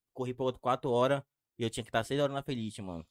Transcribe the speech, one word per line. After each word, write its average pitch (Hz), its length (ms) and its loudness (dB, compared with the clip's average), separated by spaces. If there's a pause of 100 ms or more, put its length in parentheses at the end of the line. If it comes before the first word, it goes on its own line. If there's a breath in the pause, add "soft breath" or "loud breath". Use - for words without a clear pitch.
(140)
Corri 127 200 -4
pra 127 120 -4
outro 127 160 -2
quatro 131 280 0
horas. 131 320 4 (360)
E 120 60 -4
eu 113 60 2
tinha 117 160 -6
que - 40 -20
estar 113 140 2
seis 135 160 -2
horas 139 140 2
na 139 100 -4
Felite, 113 380 -6
mano. 87 300 -8